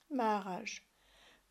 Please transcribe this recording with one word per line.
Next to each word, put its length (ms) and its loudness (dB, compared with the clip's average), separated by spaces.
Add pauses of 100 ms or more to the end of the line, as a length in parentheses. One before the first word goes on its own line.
(100)
Maharaj. 760 0 (640)